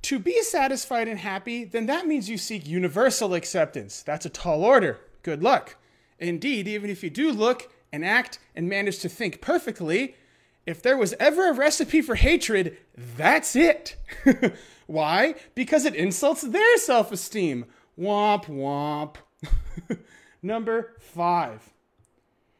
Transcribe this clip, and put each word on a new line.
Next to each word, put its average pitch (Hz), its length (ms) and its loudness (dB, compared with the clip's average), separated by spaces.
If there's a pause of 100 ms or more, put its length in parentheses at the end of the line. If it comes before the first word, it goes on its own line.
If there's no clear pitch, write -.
to 277 160 -4
be 370 240 2
satisfied 262 680 -2
and 214 100 -8
happy, 208 460 -6
then 226 220 -4
that 330 200 -2
means 269 220 0
you 220 100 -6
seek 185 280 -8
universal 180 680 0
acceptance. 156 680 -4
That's 151 240 -6
a 156 40 -8
tall 165 340 -2
order. 208 360 4 (220)
Good 151 200 -6
luck. - 340 2 (420)
Indeed, 180 500 -4
even 208 200 -6
if 196 140 -8
you 175 80 -6
do 277 220 0
look 233 380 0 (220)
and 151 120 -6
act 233 340 0 (160)
and 170 140 -4
manage 196 320 -2
to 175 80 -8
think 190 320 -8
perfectly, 240 760 -2 (500)
if 165 160 -10
there 262 140 2
was 208 220 0
ever 320 320 4
a 285 40 2
recipe 294 460 2
for 240 140 -2
hatred, 208 600 2 (200)
that's 147 600 0
it. 311 400 2 (280)
<laughs> - 640 0
Why? 165 480 2 (200)
Because 262 300 2
it 285 100 0
insults 196 480 0
their 415 360 4
self-esteem. 196 880 0 (320)
Womp 208 480 0
womp. 147 720 -6 (720)
<laughs> - 520 -12
Number 226 580 -4
five. 170 720 -4 (880)